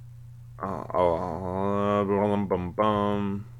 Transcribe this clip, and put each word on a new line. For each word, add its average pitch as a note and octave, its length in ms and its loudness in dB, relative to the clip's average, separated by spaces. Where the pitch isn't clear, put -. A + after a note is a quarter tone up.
uh, - 40 -6
uh, F#2 1200 2
bum, G2+ 440 2
bum, F2+ 240 0
bum. G#2 760 0